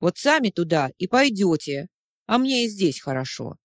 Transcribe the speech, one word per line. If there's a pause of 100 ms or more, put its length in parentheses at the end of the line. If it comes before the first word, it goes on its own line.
Вот
сами
туда
и
пойдёте, (400)
а
мне
и
здесь
хорошо.